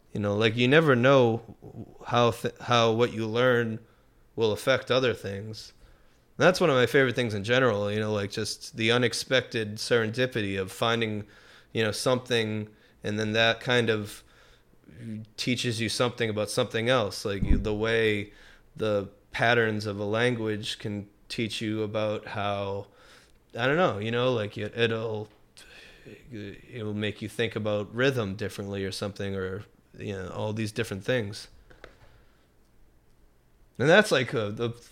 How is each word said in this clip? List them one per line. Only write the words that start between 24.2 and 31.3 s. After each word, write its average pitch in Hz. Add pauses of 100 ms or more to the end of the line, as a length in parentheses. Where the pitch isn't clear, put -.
like, 107
it, 104
it'll, 113 (1040)
it'll 107
make 104
you 107
think 113
about 104
rhythm 120
differently 101
or 95
something, 98
or, 95 (360)
you 107
know, 92
all 107
these 107
different 104
things. 107 (2250)